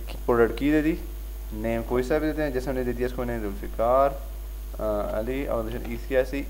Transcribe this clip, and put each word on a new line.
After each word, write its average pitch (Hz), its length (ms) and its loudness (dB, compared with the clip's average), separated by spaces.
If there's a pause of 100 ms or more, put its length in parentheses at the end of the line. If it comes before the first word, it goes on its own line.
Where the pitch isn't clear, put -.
की-, - 80 -8
product 117 420 6
की 139 120 4
दे 151 120 6
दी, 160 160 2 (540)
name 113 300 -2
कोई 123 200 2
सा 151 160 2
भी 151 80 0
देते 151 160 0
हैं, 147 100 0
जैसे 127 180 -2
हमने 127 140 -2
दे 123 80 0
दिया 120 160 0
इसको 120 160 -2
मैंने 117 160 -2
जुल्फ़िकार, 117 720 2 (680)
अ, 107 40 -2 (340)
अली 131 280 -2
और 113 420 -2
ई 117 80 -4
सी - 180 -4
आई 131 100 4
सी। 139 260 -4